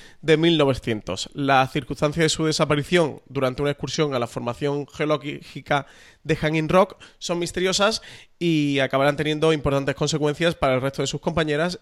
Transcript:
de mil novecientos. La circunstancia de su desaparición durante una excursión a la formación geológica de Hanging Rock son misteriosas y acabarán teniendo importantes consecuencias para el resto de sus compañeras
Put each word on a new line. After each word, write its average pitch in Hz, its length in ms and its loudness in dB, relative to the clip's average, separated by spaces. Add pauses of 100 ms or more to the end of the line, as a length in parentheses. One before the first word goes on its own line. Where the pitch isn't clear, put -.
(240)
de 151 160 4
mil 165 180 4
novecientos. 123 760 0
La 135 320 4
circunstancia 147 560 -2
de 156 80 2
su 160 160 -2
desaparición 151 840 0
durante 127 320 -2
una 143 120 0
excursión 143 420 -2
a 123 40 0
la 120 80 -2
formación 143 600 -4
geológica 143 1000 -4 (380)
de 151 120 0
Hanging 156 320 0
Rock 180 280 4 (220)
son 175 200 -4
misteriosas 185 640 0 (360)
y 147 420 2
acabarán 135 360 2
teniendo 151 360 2
importantes 139 420 0
consecuencias 151 600 0
para 135 200 0
el 131 60 0
resto 135 220 -4
de 135 40 -2
sus 147 140 -6
compañeras 160 600 -2